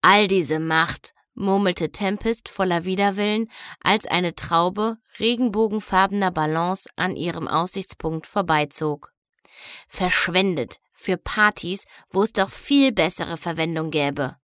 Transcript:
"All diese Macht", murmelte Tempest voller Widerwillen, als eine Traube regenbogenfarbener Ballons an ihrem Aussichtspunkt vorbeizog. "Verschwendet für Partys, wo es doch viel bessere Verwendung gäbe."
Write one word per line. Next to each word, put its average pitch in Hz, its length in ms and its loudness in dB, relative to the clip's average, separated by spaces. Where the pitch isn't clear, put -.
"All 202 260 6
diese 156 320 2
Macht", 160 540 -2
murmelte 190 600 0
Tempest 208 560 -2
voller 180 340 0
Widerwillen, 202 640 0
als - 240 2
eine 175 300 0
Traube 190 640 0
regenbogenfarbener 202 1120 2
Ballons 165 680 -2
an 180 180 -2
ihrem 165 320 -4
Aussichtspunkt 165 800 -4
vorbeizog. 151 880 -2
"Verschwendet 180 920 0
für - 240 -2
Partys, 208 680 -2
wo 190 140 2
es - 100 -2
doch 196 160 0
viel 277 420 4
bessere 170 460 -2
Verwendung 160 540 -4
gäbe." 143 440 -2